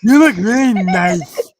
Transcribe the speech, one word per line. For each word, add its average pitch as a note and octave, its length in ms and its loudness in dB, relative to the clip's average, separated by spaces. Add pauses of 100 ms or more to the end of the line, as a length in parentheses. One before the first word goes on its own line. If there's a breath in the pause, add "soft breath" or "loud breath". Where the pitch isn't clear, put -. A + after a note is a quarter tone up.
you B3 160 2
look D4+ 180 2
really A3+ 480 0
nice. F3+ 760 -4